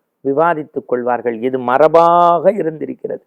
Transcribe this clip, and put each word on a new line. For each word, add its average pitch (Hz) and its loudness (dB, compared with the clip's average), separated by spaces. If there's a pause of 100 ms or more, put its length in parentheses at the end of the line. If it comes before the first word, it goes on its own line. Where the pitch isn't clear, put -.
(200)
விவாதித்துக் 147 -4
கொள்வார்கள். 120 -4
இது 131 -4
மரபாக 165 4
இருந்திருக்கிறது. 156 -8